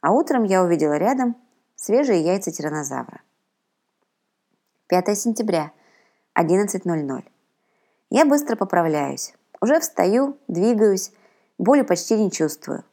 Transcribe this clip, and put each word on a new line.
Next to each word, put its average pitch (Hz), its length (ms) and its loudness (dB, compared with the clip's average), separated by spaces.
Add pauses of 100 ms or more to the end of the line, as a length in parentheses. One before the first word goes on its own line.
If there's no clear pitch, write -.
А 160 120 0
утром 262 320 2
я 190 180 2
увидела 156 340 2
рядом – 240 400 0 (400)
Свежие 226 460 0
яйца 185 280 -2
тираннозавра. 147 720 -8 (1700)
Пятое 180 260 0
сентября, 214 580 -4 (600)
одиннадцать 185 520 0
ноль 160 200 -2
ноль. 131 240 -8 (800)
Я 294 160 4
быстро 294 320 0
поправляюсь. 160 760 -2 (260)
Уже 277 200 2
встаю, 262 580 0 (100)
двигаюсь, 202 640 2 (460)
боли 269 240 4
почти 175 320 -2
не 208 160 0
чувствую. - 640 -6